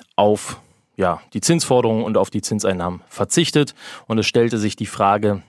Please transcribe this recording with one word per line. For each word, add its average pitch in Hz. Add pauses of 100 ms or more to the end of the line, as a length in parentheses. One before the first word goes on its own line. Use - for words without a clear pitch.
(140)
auf, - (340)
ja, 90 (140)
die -
Zinsforderung 123
und 107
auf 95
die 104
Zinseinnahmen 90
verzichtet. 147 (320)
Und 113
es 107
stellte 117
sich 104
die 107
Frage, 104